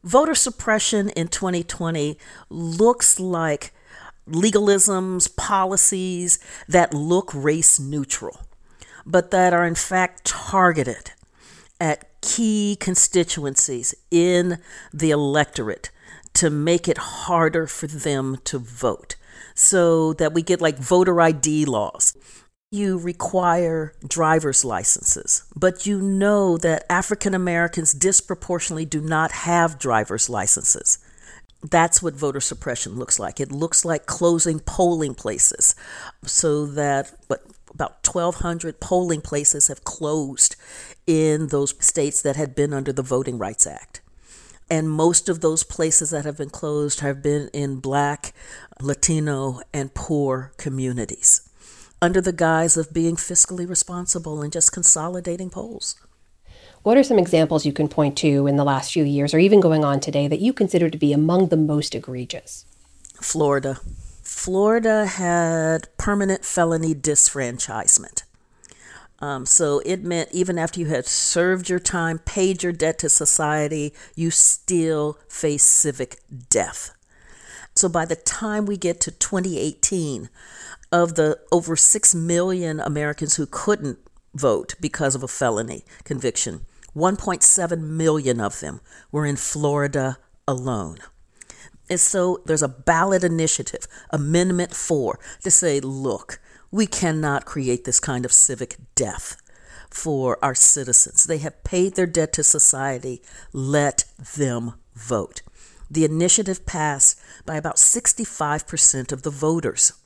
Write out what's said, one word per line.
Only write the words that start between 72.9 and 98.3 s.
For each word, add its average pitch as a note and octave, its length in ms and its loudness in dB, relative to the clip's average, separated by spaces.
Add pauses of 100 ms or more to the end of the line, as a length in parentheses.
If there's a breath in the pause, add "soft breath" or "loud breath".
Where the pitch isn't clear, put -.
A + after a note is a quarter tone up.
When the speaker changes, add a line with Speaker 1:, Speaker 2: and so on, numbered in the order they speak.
Speaker 1:
to D#3+ 80 -4
society, D3+ 840 0 (220 loud breath)
you E3 160 0
still D#3+ 880 0 (100)
face D3 360 0
civic - 560 0 (300)
death. - 440 -4 (800 loud breath)
So F#3+ 140 2
by E3 160 0
the E3 100 -4
time G#3+ 500 -6
we G3+ 120 -4
get F3 240 -4
to - 100 -4
twenty F#3 480 -2
eighteen, D3 720 -4 (640 loud breath)
of E3+ 240 2
the D#3 240 2 (100)
over E3 240 0
six - 400 4
million E3+ 640 -2
Americans D3+ 580 -4
who D3 100 -4
couldn't G3+ 520 -4 (360)
vote B2+ 460 -2
because C#3+ 360 -2
of C3 80 -8
a - 40 -10
felony A2+ 560 -4 (200 soft breath)
conviction, - 560 -4 (320 soft breath)
one F#3 240 0
point F3+ 260 -4
seven E3 540 2
million D3+ 440 2
of G2+ 200 -4
them D2 200 -12 (300 soft breath)
were D3 160 -2
in C#3+ 80 -2
Florida C#3+ 840 -2 (280)
alone. B2 520 -4 (920 loud breath)
And F3 80 -2
so F3+ 480 0
there's D#3 160 2
a C#3 60 0
ballot F3 560 2
initiative, - 640 -2 (220 loud breath)
Amendment F3 640 0
four, C#3 420 -2 (240 loud breath)
to F#3 80 -2
say, D3+ 300 2
"Look, C3+ 580 -6 (320 soft breath)
we G#3 160 0
cannot D#3 600 -2
create B2 380 -4
this B2 140 0
kind B2 280 -4
of - 60 -2